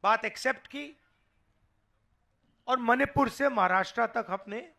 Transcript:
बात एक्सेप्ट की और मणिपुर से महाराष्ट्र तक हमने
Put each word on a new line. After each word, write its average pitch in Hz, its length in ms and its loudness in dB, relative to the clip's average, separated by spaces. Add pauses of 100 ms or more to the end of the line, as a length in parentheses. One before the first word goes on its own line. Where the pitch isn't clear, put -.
बात 220 220 2
एक्सेप्ट - 420 -6
की 285 340 -14 (1700)
और 254 120 0
मणिपुर 254 500 2
से 277 200 0
महाराष्ट्र 190 580 2
तक 220 240 -4
हमने 208 480 -10